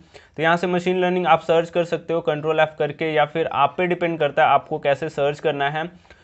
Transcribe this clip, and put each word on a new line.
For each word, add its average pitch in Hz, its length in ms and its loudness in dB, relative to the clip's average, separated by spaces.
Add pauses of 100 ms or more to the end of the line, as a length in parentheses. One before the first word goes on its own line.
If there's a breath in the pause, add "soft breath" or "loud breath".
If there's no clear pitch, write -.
(360 soft breath)
तो 147 60 -6
यहाँ 165 140 2
से 180 100 -2
मशीन 180 340 0
लर्निंग 180 260 0
आप 165 160 6
सर्च 170 280 2
कर 175 140 0
सकते 165 300 -4
हो 170 60 -2
कंट्रोल 156 400 0
एफ 156 180 0
करके, 151 340 -4
या 151 120 2
फिर 160 220 -2
आप 139 320 0
पे 180 80 0
डिपेंड 170 320 -2
करता 147 260 2
है 127 60 4
आपको 143 280 0
कैसे 147 300 -2
सर्च 147 320 -2
करना 143 300 -2
है। 160 200 -6 (340 soft breath)